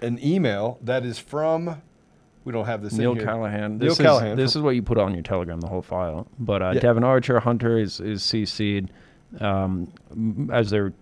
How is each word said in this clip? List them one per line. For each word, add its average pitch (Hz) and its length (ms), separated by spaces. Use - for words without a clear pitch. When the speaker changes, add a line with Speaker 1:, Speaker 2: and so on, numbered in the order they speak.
Speaker 1:
an 120 240
email 123 580
that 123 220
is 117 140
from, 160 640
we 131 80
don't 113 120
have 110 180
this 104 120
in 110 60
Speaker 2:
Neil 120 140
Speaker 1:
here. 110 100
Speaker 2:
Callahan. 107 540
Speaker 1:
Neil 143 120
Speaker 2:
This 165 80
Speaker 1:
Callahan 127 340
Speaker 2:
is, 113 40
this 131 180
Speaker 1:
from 156 60
Speaker 2:
is 151 40
what 143 60
you 123 120
put 113 140
on 101 160
your 87 100
Telegram, 85 380
the 87 80
whole 92 140
file. 90 440
But, 104 240
uh, 92 120
Speaker 1:
Yeah. 127 60
Speaker 2:
Devin 120 240
Archer, 127 340
Hunter 117 400
is, 104 220
is 101 240
C 107 220
C'd, 101 440
um, 95 520
m-, 110 380
as 113 200
they're 101 320